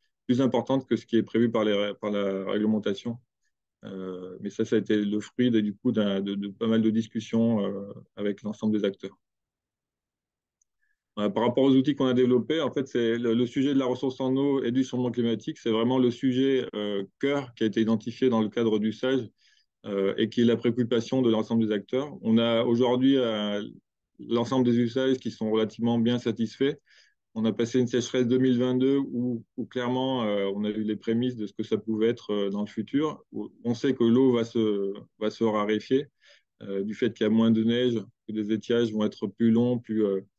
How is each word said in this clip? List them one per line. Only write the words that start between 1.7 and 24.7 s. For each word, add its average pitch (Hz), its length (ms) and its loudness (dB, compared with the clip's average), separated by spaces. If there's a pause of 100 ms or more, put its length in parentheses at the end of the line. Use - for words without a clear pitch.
par 107 120 -4
la 98 380 -2
réglementation. 107 680 -2 (680)
Euh, 92 560 -12
mais 101 100 -10
ça, - 140 -4
ça 113 140 0
a - 20 2
été 107 240 0
le 104 160 -2
fruit 123 320 0
des, 113 100 4
du 104 140 -2
coup, 123 160 -2
d'un, 101 300 0
de, 101 140 -4
de 101 120 -6
pas 101 200 -6
mal 113 140 4
de 110 80 2
discussions, 113 760 0
euh, 98 260 -8 (240)
avec 104 280 -4
l'ensemble 107 340 -2
des 104 80 0
acteurs. 98 320 -6 (2000)
Voilà, 104 160 -2
par 110 120 -2
rapport 127 220 2
aux 135 100 6
outils 135 200 2
qu'on 139 100 0
a 127 80 2
développés, 123 480 2
en 127 100 -2
fait, 135 160 -4
c'est 117 300 0
le, 117 160 0
le 120 120 2
sujet 135 280 0
de 135 60 2
la 131 60 0
ressource 127 360 -4
en 131 160 0
eau 135 260 0
et 117 80 -2
du 131 140 2
changement 123 260 -4
climatique, 117 460 -2
c'est - 140 -2
vraiment 117 260 2
le 123 140 4
sujet, 131 540 0 (100)
euh, 104 280 -4 (160)
cœur 139 360 -2
qui - 80 -4
a 110 40 4
été 107 140 0
identifié 113 480 0
dans 113 100 2
le 107 80 0
cadre 110 320 0
du 110 140 -2
sage, 127 340 -2 (580)
euh, 98 320 0
et 110 120 0
qui 120 120 0
est 117 40 6
la 117 120 4
préoccupation 120 640 0
de 120 80 2
l'ensemble 110 360 2
des 107 80 0
acteurs. 135 480 -4
On 113 160 2
a 117 260 2
aujourd'hui, 127 540 4
euh, 104 460 -2 (560)
l'ensemble 117 460 0
des 120 120 4